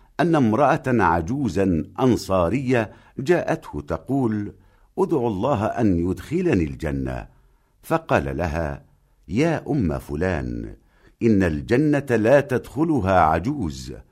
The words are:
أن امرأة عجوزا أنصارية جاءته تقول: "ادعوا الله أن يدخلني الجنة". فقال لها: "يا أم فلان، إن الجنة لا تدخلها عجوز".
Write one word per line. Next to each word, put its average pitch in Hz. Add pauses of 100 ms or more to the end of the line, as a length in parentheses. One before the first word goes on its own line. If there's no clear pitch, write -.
(200)
أن 165
امرأة 135
عجوزا 95 (160)
أنصارية 110 (280)
جاءته 156
تقول: 110 (460)
"ادعوا 156
الله 110
أن 92
يدخلني 127
الجنة". 65 (540)
فقال 104
لها: 78 (440)
"يا 143
أم 87
فلان، 65 (480)
إن 104
الجنة 127
لا 120
تدخلها 131
عجوز". 82 (180)